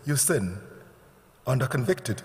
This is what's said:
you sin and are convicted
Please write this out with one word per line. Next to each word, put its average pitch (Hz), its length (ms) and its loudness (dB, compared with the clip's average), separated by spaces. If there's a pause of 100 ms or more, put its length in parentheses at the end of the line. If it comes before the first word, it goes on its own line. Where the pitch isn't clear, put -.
you 147 100 0
sin 101 460 2 (840)
and 127 160 2
are 131 60 2
convicted 131 580 0